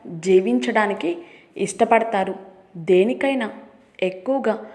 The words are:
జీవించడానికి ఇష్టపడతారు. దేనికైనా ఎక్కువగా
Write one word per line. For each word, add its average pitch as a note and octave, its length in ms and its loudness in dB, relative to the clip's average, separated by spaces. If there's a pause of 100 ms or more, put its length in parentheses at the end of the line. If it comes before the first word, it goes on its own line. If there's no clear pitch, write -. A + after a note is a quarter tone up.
జీవించడానికి F#3+ 1120 0 (380)
ఇష్టపడతారు. A3 760 0 (420)
దేనికైనా G#3 760 2 (500)
ఎక్కువగా G3+ 720 -2